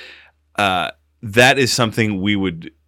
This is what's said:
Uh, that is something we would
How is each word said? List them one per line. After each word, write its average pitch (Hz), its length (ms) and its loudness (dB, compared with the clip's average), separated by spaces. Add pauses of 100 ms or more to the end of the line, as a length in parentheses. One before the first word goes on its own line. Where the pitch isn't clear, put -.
(560)
Uh, 92 340 -2 (320)
that 123 360 4
is 127 140 2
something 107 480 -2
we 104 160 0
would 87 360 -4 (140)